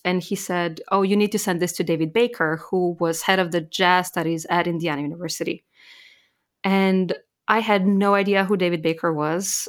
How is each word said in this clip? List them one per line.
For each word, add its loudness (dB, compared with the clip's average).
and 0
he -6
said, -4
"Oh, 2
you 2
need 2
to 0
send -2
this -2
to -4
David 0
Baker, 0
who 0
was -2
head 2
of 0
the 0
jazz 2
studies -4
at 2
Indiana -2
University." -6
And 2
I 2
had 2
no 4
idea 2
who 0
David 0
Baker 0
was. -2